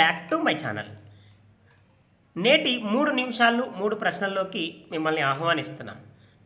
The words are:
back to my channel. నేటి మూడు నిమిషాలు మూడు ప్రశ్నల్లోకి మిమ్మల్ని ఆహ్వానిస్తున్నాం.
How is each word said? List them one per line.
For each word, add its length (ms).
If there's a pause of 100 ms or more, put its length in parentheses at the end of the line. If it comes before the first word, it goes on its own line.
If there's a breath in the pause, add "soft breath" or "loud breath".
back 140 (140)
to 160
my 160
channel. 260 (1500 soft breath)
నేటి 460
మూడు 280
నిమిషాలు 680
మూడు 180
ప్రశ్నల్లోకి 960
మిమ్మల్ని 300
ఆహ్వానిస్తున్నాం. 760 (500 soft breath)